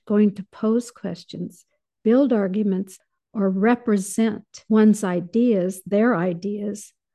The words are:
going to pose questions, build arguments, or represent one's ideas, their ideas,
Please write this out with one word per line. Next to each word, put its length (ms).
going 300
to 160
pose 400
questions, 760
build 300
arguments, 680
or 160
represent 960
one's 360
ideas, 840
their 300
ideas, 760